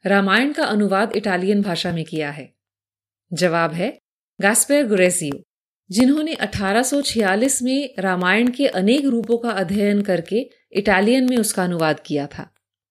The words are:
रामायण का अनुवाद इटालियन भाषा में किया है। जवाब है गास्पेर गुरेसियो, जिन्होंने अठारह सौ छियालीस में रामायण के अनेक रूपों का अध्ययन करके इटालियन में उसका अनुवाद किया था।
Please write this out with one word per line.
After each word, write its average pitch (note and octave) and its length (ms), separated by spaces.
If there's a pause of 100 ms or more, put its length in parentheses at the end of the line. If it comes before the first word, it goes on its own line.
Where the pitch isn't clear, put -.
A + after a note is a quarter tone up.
रामायण G3 480
का D4+ 120
अनुवाद G#3 500
इटालियन G3+ 460
भाषा F3+ 300
में E3 140
किया D3+ 260
है। D3 220 (800)
जवाब E3+ 380
है F3+ 260 (440)
गास्पेर A#3+ 460
गुरेसियो, F3+ 560 (480)
जिन्होंने C#4 420
अठारह G3+ 500
सौ C#4+ 180
छियालीस A3+ 600
में C4 380
रामायण F#3+ 520
के C4+ 160
अनेक A#3 380
रूपों A#3 320
का A#3 140
अध्ययन G3+ 500
करके G3 480 (220)
इटालियन G#3 580
में B3+ 80
उसका G#3 260
अनुवाद D#3+ 360
किया C#3+ 280
था। - 240 (400)